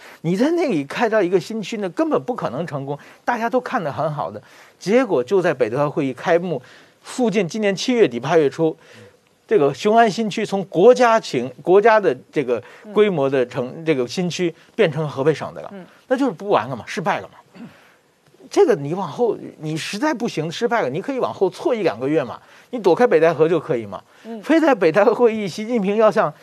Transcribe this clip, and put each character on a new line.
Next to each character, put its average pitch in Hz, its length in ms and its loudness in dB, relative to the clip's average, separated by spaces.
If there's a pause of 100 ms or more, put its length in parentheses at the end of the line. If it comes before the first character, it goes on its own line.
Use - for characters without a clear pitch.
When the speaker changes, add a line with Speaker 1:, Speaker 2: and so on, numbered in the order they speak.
(220)
Speaker 1:
你 170 140 -2
在 247 160 2
那 339 160 0
里 160 160 -2
开 185 240 -2
到 214 140 2
一 175 80 0
个 185 100 2
新 220 220 -8
区 214 160 -8
呢， 202 120 -6
根 320 200 -2
本 277 120 0
不 233 140 -6
可 170 140 -6
能 147 160 -6
成 139 180 -8
功。 139 140 -8 (260)
大 143 140 -2
家 233 100 -4
都 254 140 -2
看 240 200 -6
得 147 120 -6
很 151 180 -2
好 117 200 -6
的， 104 100 -14 (380)
结 240 260 2
果 151 180 0
就 190 160 0
在 170 140 2
北 110 160 0
戴 120 80 -4
河 147 120 0
会 139 180 -2
议 131 40 -2
开 170 280 0
幕 170 200 -6 (440)
附 240 260 -2
近， 185 180 0
今 214 140 -6
年 202 120 2
七 254 200 -2
月 220 140 6
底 120 120 -8
八 143 160 0
月 151 140 4
初， 160 260 -2 (720)
这 214 120 4
个 143 140 4
雄 214 240 2
安 233 120 6
新 214 200 -4
区 208 160 -4
从 196 200 -4
国 220 300 6
家 226 240 4
情-， 127 320 -4 (100)
国 185 200 6
家 220 180 6
的 165 160 2 (160)
这 160 100 -2
个 117 200 -2 (320)
规 214 160 4
模 139 200 0
的 131 160 2
城， 127 300 -6
Speaker 2:
嗯。 160 100 -14
Speaker 1:
这 160 80 2
个 123 140 -2
新 175 220 -4
区 170 240 -4 (220)
变 196 140 4
成 151 180 -4
河 131 140 -6
北 147 120 2
省 92 200 -10
的 78 80 -12
了， - 120 -14
Speaker 2:
嗯。 185 120 -18 (220)
Speaker 1:
那 262 80 -2
就 277 100 0
是 240 60 0
不 196 160 -10
玩 135 220 2
了 135 60 -8
嘛， 101 120 -12
失 - 140 -8
败 160 180 -2
了 90 80 -12
嘛。 - 380 -20 (840)
这 392 160 4
个 233 100 4
你 143 180 -6
往 185 160 -6
后， 190 280 -2 (220)
你 156 180 -6
实 196 200 -8
在 302 160 -2
不 233 140 -4
行， 160 240 -6
失 226 160 -4
败 220 140 -2
了， 143 80 -2
你 151 120 -6
可 277 120 -8
以 254 60 -6
往 113 140 -4
后 190 160 0
错 277 240 -4
一 214 100 -2
两 117 140 0
个 127 100 -4
月 151 140 0
嘛， 107 160 -8 (340)
你 247 80 -8
躲 185 140 4
开 247 140 6
北 214 100 4
戴 160 160 4
河 156 140 2
就 170 100 2
可 139 200 -4
以 110 80 -8
嘛。 92 160 -12 (240)
Speaker 2:
嗯。 220 160 -12
Speaker 1:
非 320 180 2
在 285 160 4
北 175 160 2
戴 202 120 4
河 220 100 4
会 226 200 4
议， 214 140 -4
习 214 180 -8
近 233 160 -2
平 202 140 -2
要 220 160 4
向 175 320 0